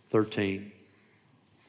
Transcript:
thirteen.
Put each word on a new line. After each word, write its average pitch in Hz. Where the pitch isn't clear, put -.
thirteen. 104